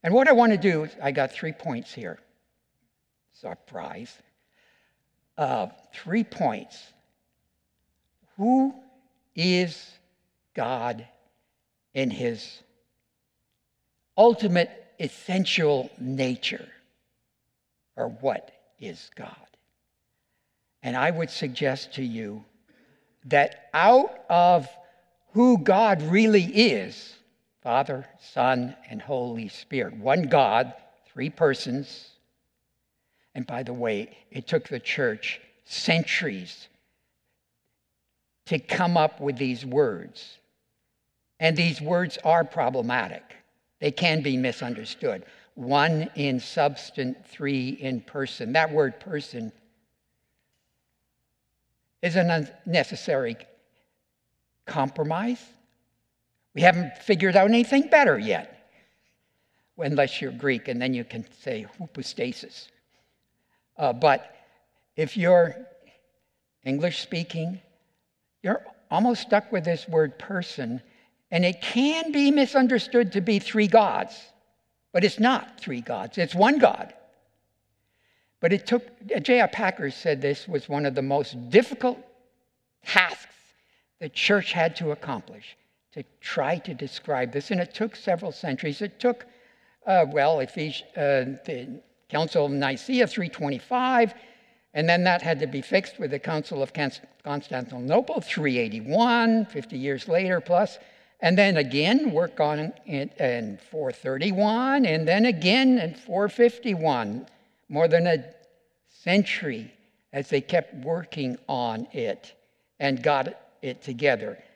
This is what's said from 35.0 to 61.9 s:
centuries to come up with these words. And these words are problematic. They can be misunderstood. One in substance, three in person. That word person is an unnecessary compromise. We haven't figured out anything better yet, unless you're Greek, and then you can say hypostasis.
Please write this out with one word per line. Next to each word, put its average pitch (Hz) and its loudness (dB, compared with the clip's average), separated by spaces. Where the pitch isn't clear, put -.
centuries - -4
to 156 0
come 175 0
up 156 2
with 143 -4
these 127 -4
words. 123 -2
And 160 2
these 170 0
words 175 -2
are 165 4
problematic. 123 -4
They 147 0
can 160 0
be 135 0
misunderstood. 120 -6
One 147 0
in 139 -2
substance, 143 -4
three 135 -6
in 131 -8
person. 127 -8
That 160 2
word 143 0
person 123 -10
is 175 -2
an 175 4
unnecessary 139 -2
compromise. 160 -4
We 143 -2
haven't 175 4
figured 185 2
out 202 8
anything 254 4
better 254 6
yet, 104 -6
unless 147 0
you're 131 -6
Greek, 127 -2
and 120 -4
then 131 0
you 120 -2
can 117 -12
say 110 -8
hypostasis. - -10